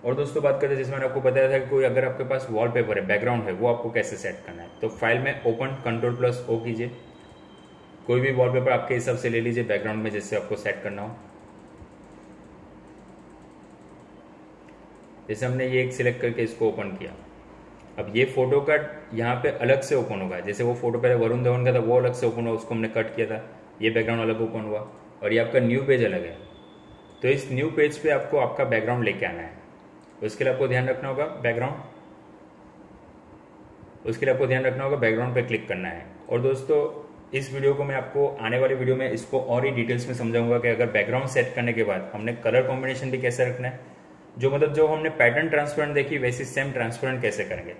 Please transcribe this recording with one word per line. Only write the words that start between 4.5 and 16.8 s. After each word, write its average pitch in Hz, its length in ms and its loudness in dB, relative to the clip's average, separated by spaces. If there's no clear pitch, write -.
है। 85 60 -16
तो 113 80 -2
file 117 300 0
में 135 260 -4
open 117 220 0
control 120 500 -2
plus 123 340 0
ओ 117 60 2
कीजिए, 117 340 -4
कोई 123 140 4
भी 135 120 2
wallpaper 127 400 4
आपके 123 220 0
हिसाब 120 220 0
से 120 120 -2
ले 117 120 2
लीजिए 117 240 -2
background 107 380 -2
में, 110 80 -2
जैसे 104 260 -4
आपको 101 200 -4
set 101 260 -4
करना 101 200 -8
हो। 113 140 -10
जैसे 117 180 -4
हमने 127 200 0
ये 127 180 2
एक 127 80 -4
select 123 280 0
करके 117 220 0
इसको 110 260 0
open 101 200 -4